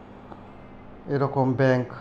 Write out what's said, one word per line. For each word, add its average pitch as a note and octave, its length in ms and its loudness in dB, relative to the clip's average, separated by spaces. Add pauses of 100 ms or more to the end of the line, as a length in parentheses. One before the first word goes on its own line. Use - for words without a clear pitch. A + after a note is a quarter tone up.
(1080)
এরকম C3+ 480 2
ব্যাংক, B2+ 320 6 (140)